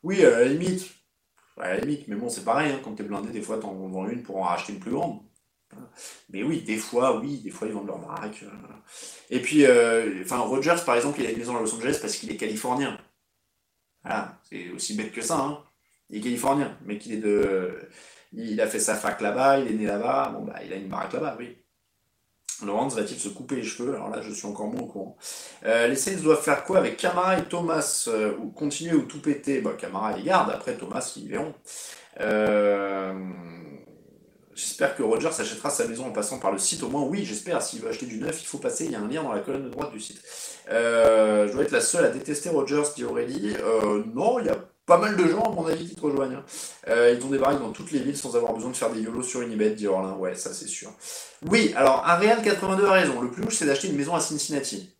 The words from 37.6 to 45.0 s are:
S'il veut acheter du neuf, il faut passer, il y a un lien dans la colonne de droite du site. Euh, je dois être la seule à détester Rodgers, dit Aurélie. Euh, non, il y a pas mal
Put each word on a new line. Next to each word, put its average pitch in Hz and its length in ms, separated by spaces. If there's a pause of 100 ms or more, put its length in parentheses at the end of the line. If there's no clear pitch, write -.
S'il - 180
veut - 80
acheter - 180
du 110 120
neuf, - 240
il - 40
faut 139 120
passer, - 260
il 151 80
y 117 40
a 104 40
un 104 80
lien 151 160
dans 123 80
la 101 80
colonne 135 240
de 123 60
droite 143 220
du 107 80
site. 104 220 (480)
Euh, 110 800
je 104 60
dois 139 80
être - 100
la 120 80
seule - 240
à - 60
détester 147 400
Rodgers, 143 440
dit 120 100
Aurélie. 117 560
Euh, 107 440 (100)
non, 220 240
il 202 80
y - 40
a - 80 (260)
pas 175 140
mal 208 180